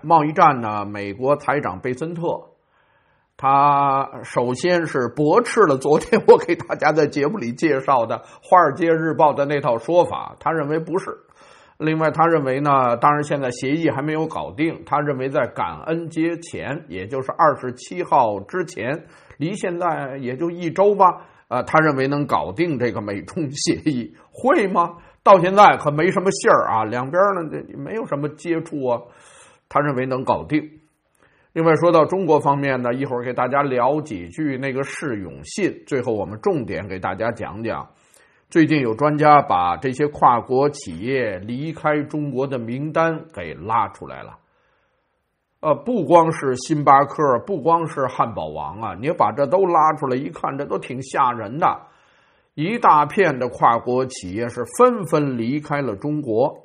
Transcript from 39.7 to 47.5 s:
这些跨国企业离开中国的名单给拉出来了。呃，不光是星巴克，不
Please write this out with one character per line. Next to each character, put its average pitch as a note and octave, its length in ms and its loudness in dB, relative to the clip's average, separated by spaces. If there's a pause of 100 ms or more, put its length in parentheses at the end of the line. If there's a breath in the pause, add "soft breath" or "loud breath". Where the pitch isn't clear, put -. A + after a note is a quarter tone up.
这 C3 160 -6
些 D3 160 -2
跨 C3+ 320 4
国 C3 300 0
企 E2+ 300 -10
业 A2+ 400 -4
离 B2 340 -8
开 D3+ 300 -2
中 D3 280 -6
国 B2+ 160 -4
的 C3 100 -6
名 B2+ 360 -8
单 E3 400 0
给 E2+ 200 -10
拉 G2 360 -2
出 - 180 -16
来 C2 160 -14
了。 G#1+ 140 -20 (1200)
呃， D3+ 160 0
不 G#3 300 -4
光 E3 260 6
是 C3+ 240 -2
星 D3 300 -4
巴 C#3 180 8
克， C#3 420 0
不 F#3+ 160 -4